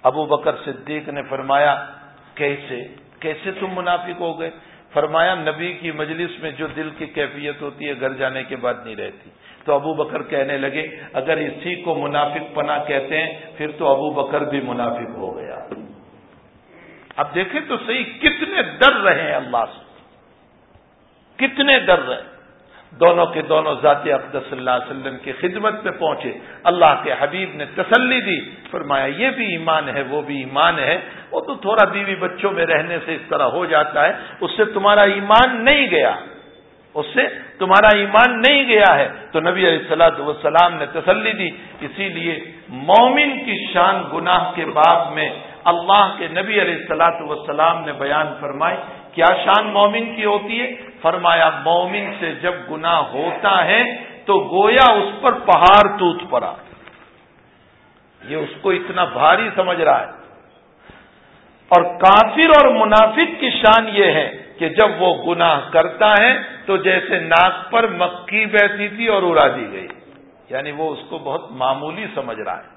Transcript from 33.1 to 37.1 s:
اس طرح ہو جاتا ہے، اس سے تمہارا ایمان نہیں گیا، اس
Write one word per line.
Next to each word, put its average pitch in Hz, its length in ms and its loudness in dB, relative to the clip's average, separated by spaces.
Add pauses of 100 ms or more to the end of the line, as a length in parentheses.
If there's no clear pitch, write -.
اس - 140 -12
طرح 147 140 -2
ہو 143 220 0
جاتا 151 440 2
ہے، 202 40 0 (280)
اس 175 160 -4
سے 214 80 2
تمہارا 202 360 2
ایمان 214 640 4
نہیں 277 260 4
گیا، 131 240 2 (800)
اس 151 200 -6